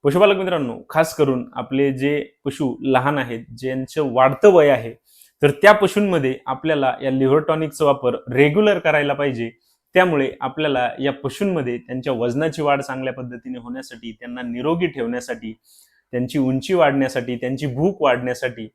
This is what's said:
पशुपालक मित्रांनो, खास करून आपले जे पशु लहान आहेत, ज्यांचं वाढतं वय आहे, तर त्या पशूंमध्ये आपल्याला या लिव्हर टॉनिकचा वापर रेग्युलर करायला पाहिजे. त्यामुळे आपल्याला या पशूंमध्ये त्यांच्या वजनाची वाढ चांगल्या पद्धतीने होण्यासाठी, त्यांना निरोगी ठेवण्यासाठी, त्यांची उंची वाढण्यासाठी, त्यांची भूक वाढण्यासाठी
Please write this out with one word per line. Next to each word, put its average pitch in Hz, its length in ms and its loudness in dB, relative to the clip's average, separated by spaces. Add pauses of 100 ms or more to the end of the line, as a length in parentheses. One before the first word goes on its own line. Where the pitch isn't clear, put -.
पशुपालक 185 320 4
मित्रांनो, 165 420 -4 (120)
खास 160 240 0
करून 131 380 0
आपले 135 400 -2
जे 139 340 -2 (180)
पशु 135 380 -4
लहान 135 360 0
आहेत, 120 260 -6 (140)
ज्यांचं 131 540 -4
वाढतं 131 360 6
वय 170 200 8
आहे, 117 260 0 (480)
तर 143 80 6
त्या 196 220 6
पशूंमध्ये 190 760 2
आपल्याला 135 560 0
या 135 80 -2
लिव्हर 131 280 4
टॉनिकचा 156 460 -2
वापर 131 320 2 (160)
रेग्युलर 165 460 4
करायला 147 360 0
पाहिजे. 123 360 -4 (440)
त्यामुळे 160 460 2
आपल्याला 131 500 -2 (100)
या 135 120 -2
पशूंमध्ये 139 680 -4
त्यांच्या 131 340 -6
वजनाची 131 500 -2
वाढ 143 180 2
चांगल्या 131 320 -8
पद्धतीने 127 460 -12
होण्यासाठी, 120 600 -14
त्यांना 123 220 -12
निरोगी 139 440 -2
ठेवण्यासाठी, 120 680 -6 (580)
त्यांची 127 280 -4
उंची 131 360 0
वाढण्यासाठी, 135 640 2
त्यांची 131 300 -6
भूक 151 360 -2
वाढण्यासाठी 123 720 -2